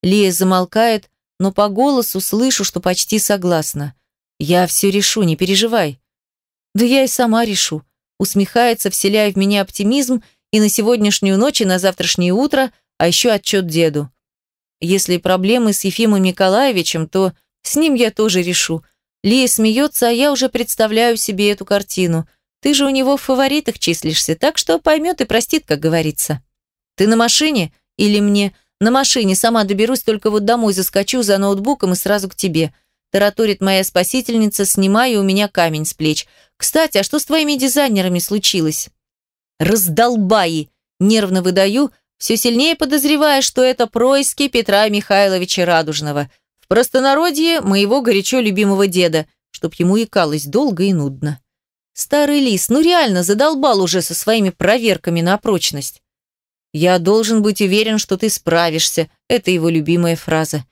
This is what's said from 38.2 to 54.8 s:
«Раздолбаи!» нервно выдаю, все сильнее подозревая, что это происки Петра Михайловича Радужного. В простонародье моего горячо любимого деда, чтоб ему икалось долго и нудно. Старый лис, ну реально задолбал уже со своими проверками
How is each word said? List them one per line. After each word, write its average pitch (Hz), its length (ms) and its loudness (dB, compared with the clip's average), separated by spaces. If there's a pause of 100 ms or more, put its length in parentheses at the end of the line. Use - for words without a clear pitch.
«Раздолбаи!» 190 1120 0 (300)
нервно 196 420 2
выдаю, 196 500 0 (260)
все - 180 -2
сильнее 247 400 0
подозревая, 294 680 0
что - 220 0
это 254 240 0
происки 269 600 0
Петра 214 400 2
Михайловича 196 760 0
Радужного. 151 640 -2 (300)
В - 80 -20
простонародье 285 920 2
моего 202 400 2
горячо 226 400 0
любимого 202 460 2
деда, 170 400 0 (240)
чтоб - 240 -8
ему 190 260 2
икалось 156 440 -2
долго 190 380 -2
и 196 80 2
нудно. 143 480 -4 (540)
Старый 294 460 0
лис, 226 280 0
ну 269 140 2
реально 302 420 2
задолбал 254 580 2
уже 180 200 0
со 170 120 -8
своими 214 360 0
проверками 185 720 0